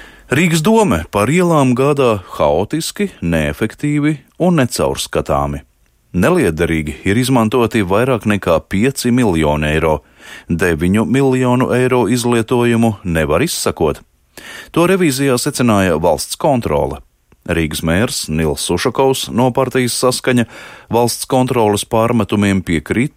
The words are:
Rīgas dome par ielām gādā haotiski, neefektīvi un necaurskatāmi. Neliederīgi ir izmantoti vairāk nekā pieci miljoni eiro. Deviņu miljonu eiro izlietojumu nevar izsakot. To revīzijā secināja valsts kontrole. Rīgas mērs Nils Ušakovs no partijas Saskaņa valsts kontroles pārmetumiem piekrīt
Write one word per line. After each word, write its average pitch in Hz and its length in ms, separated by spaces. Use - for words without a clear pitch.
Rīgas 160 400
dome 208 320
par 104 160
ielām 165 480
gādā 135 380
haotiski, 107 800
neefektīvi 110 920
un 175 160
necaurskatāmi. 71 1040
Neliederīgi 82 880
ir 104 160
izmantoti 117 640
vairāk 113 400
nekā 92 400
pieci 120 480
miljoni 78 560
eiro. 78 300
Deviņu 87 560
miljonu 127 720
eiro 123 320
izlietojumu 120 840
nevar 82 400
izsakot. - 560
To 170 160
revīzijā 139 480
secināja 101 640
valsts 80 320
kontrole. 76 720
Rīgas 80 400
mērs 92 400
Nils 78 380
Ušakovs 135 560
no 120 240
partijas 127 400
Saskaņa 123 540
valsts 120 400
kontroles 113 560
pārmetumiem 110 720
piekrīt 90 580